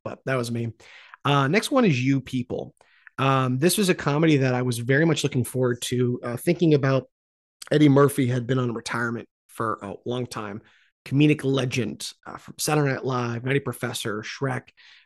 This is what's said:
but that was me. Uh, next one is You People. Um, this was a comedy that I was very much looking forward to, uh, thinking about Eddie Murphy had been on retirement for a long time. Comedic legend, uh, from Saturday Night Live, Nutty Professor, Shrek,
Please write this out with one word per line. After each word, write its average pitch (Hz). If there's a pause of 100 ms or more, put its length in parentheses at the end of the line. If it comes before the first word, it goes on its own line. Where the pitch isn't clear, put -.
but -
that 131
was 117
me. 117 (520)
Uh, 139
next 190
one 262
is 135
You 135
People. - (420)
Um, 131
this 175
was 202
a 185
comedy 151
that 131
I 123
was 123
very 139
much 156
looking 127
forward 123
to, 123
uh, 120
thinking 170
about 135 (640)
Eddie 151
Murphy 139
had 120
been 131
on 123
retirement 117 (200)
for 113
a 98 (100)
long 123
time. 107 (440)
Comedic 147
legend, 131 (160)
uh, -
from -
Saturday 147
Night -
Live, 120
Nutty 139
Professor, 120
Shrek, 127 (380)